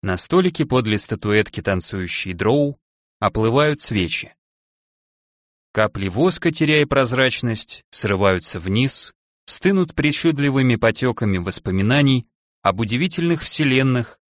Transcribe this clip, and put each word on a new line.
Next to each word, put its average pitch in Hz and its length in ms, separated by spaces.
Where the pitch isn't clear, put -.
На 92 140
столике 160 500
подле 110 320
статуэтки 104 640
танцующей 95 680
дроу 139 480
оплывают 120 600
свечи. - 540
Капли 98 360
воска, 156 440
теряя 151 340
прозрачность, 127 1040
срываются 95 680
вниз, 101 540
стынут 185 480
причудливыми 143 840
потеками 113 640
воспоминаний 110 880
об 95 180
удивительных 165 640
вселенных 131 760